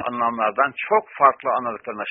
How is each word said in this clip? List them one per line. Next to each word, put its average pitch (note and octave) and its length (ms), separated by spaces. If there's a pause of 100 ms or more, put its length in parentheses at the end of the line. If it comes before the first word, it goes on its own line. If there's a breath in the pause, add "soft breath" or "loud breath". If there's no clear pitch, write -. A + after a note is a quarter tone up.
anlamlardan A#2 720 (160)
çok G#3+ 140 (140)
farklı C#3 320
anladıklarına A2+ 600